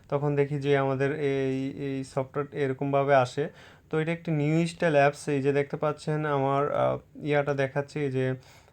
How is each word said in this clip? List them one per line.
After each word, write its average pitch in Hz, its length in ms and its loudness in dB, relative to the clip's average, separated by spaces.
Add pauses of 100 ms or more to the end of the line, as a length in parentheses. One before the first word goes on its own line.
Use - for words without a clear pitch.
তখন 147 260 0
দেখি 143 240 0
যে 139 180 2
আমাদের 135 420 0
এই, 135 500 -2
এই 135 340 -6
সফটওয়্যার 139 600 -6
এরকমভাবে 139 520 2
আসে। 127 340 2 (400)
তো 156 100 0
এটা 156 120 -2
একটি 170 200 -6
নিউ 156 360 2
স্টাইল 165 280 0
অ্যাপস। 143 340 4
এই 143 120 0
যে 139 120 2
দেখতে 143 240 -2
পাচ্ছেন 151 480 -4
আমার, 139 480 0
আহ, 131 260 0 (160)
ইয়াটা 147 380 0
দেখাচ্ছে, 143 520 -4
এই 135 60 -2
যে 131 240 -2 (380)